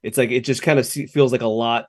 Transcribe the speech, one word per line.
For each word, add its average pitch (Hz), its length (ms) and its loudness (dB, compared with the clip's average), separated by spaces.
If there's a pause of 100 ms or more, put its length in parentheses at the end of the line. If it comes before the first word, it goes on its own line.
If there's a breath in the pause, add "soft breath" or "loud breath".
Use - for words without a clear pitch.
It's - 140 -6
like, 123 140 2
it 123 140 0
just 131 180 -2
kinda 143 200 2
se-, - 260 -6
feels 139 220 2
like 123 120 -2
a 117 40 -2
lot 113 420 -2